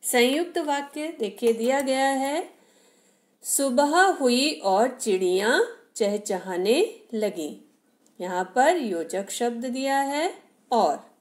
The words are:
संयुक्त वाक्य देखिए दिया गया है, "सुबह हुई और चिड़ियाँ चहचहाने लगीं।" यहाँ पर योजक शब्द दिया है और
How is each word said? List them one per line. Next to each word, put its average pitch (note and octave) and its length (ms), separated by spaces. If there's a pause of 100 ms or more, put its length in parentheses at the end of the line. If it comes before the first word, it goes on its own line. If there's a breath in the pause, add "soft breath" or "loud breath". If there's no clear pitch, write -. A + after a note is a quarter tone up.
संयुक्त C4+ 560
वाक्य D4+ 600
देखिए - 320
दिया A#3+ 280
गया C4 280
है, C4+ 420 (920 soft breath)
"सुबह C#4+ 600
हुई C#4+ 500
और G#3 360
चिड़ियाँ G#3 800 (300)
चहचहाने G3+ 1040 (140)
लगीं।" F3 420 (640)
यहाँ F3+ 360
पर D4 200
योजक G3 540
शब्द A#3+ 360
दिया C4+ 340
है C#4+ 500 (220)
और F#3+ 380 (100)